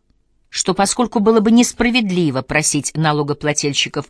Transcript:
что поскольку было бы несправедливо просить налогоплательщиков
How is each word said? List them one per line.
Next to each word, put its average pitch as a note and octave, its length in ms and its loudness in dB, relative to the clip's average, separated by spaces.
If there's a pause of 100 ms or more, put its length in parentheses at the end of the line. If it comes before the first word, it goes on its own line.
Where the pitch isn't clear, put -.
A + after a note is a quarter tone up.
(500)
что - 240 -4
поскольку G#3 460 0
было A3 200 4
бы G#3+ 120 2
несправедливо G#3+ 880 2
просить D3+ 540 -2
налогоплательщиков D3 1160 -2